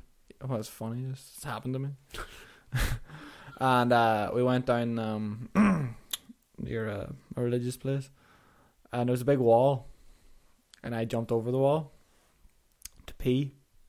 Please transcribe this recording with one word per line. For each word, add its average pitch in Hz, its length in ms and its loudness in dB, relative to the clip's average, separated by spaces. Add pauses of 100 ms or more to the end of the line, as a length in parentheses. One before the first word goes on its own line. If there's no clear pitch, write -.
(460)
Well, 127 120 -4
it's 107 100 -8
funny. 117 420 -8
It's - 340 -14
happened 127 300 -6
to 131 40 -4
me. 139 100 -4 (240)
<laughs> - 1500 -6
And, 123 320 4
uh, 110 420 4
we 123 80 2
went 123 240 2
down, 120 320 0
um, 113 1000 0 (220)
<clears throat> - 400 -20
near 113 300 -6
a, 104 240 -8 (240)
a 123 60 -4
religious 120 360 -2
place, 135 320 -4 (840)
and 123 160 0
there 123 40 4
was 123 100 0
a 120 40 -2
big 143 120 6
wall, 123 480 6 (960)
and 120 120 -8
I 117 120 -2
jumped 117 260 -4
over 117 200 0
the 127 60 0
wall 143 340 2 (1120)
to - 80 -18
pee 135 400 -2 (340)